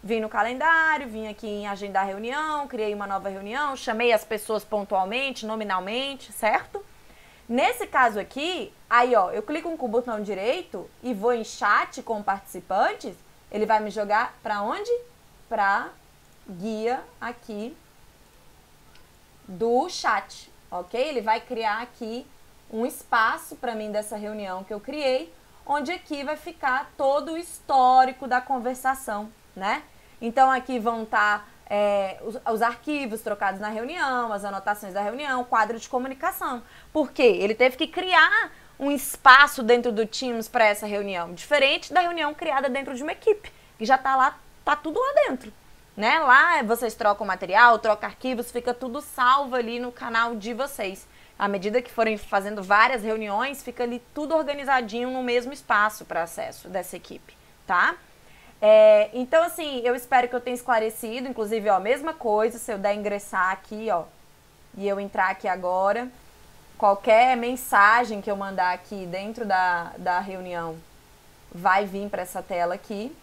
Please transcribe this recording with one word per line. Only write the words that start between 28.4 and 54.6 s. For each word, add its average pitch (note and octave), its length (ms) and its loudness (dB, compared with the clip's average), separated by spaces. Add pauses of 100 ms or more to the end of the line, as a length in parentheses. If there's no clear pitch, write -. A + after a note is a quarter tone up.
conversação, B3+ 880 -4 (260)
né? G#3+ 280 -4 (380)
Então C4 300 4
aqui B3+ 280 -2
vão A3+ 260 -2
tá, G#3+ 400 2 (240)
é, G3+ 540 0
os, G#3+ 140 -10 (160)
os A3 100 0
arquivos A#3+ 580 -4
trocados G3+ 400 -4
na G#3+ 80 -6
reunião, B3 640 -4
as G3+ 120 -6
anotações G3+ 500 -6
da G3+ 80 -2
reunião, B3+ 420 -4
quadro A3+ 340 2
de - 100 -14
comunicação. C4+ 760 -4 (300)
Por D4+ 200 0
quê? D4+ 100 0
Ele G3+ 320 4
teve B3+ 220 2
que D#4 100 -4
criar F#4 640 2 (300)
um C#4 100 -2
espaço C#4 720 6
dentro A#3+ 300 4
do A3 140 -2
Teams A#3 420 -6
pra A#3 160 2
essa G#3 220 2
reunião, G3 480 -6
diferente C#4+ 580 0
da E4+ 80 4
reunião E4+ 340 -2
criada C#4 340 -2
dentro C4+ 260 -6
de B3 80 -8
uma D#4 100 -6
equipe, - 400 0 (260)
que A3 60 -6
já C4 140 4
tá C4+ 180 0
lá, C4 220 2 (260)
tá C#4+ 100 2
tudo D#4 240 -6
lá C#5 300 2
dentro, G#3+ 240 -8 (440)
né? A#3+ 220 2
Lá D4+ 440 6
vocês A3+ 320 -2
trocam G3+ 320 0
material, G3 520 6
trocam G#3+ 300 0
arquivos, A#3+ 420 -6
fica A#3+ 220 -4
tudo B3+ 300 -8
salvo C4 520 2
ali A#3+ 240 -2
no B3 140 -8
canal A#3 420 -2
de G#3+ 200 -8
vocês. G#3+ 520 -8 (320)
À G3+ 100 -2
medida G3+ 320 0
que B3 100 -14
forem A3 280 0
fazendo G3+ 440 -4
várias G#3+ 400 4
reuniões, A3 600 -4
fica B3 200 -8
ali A#3+ 200 -6 (120)
tudo D4+ 220 -2
organizadinho B3+ 720 -2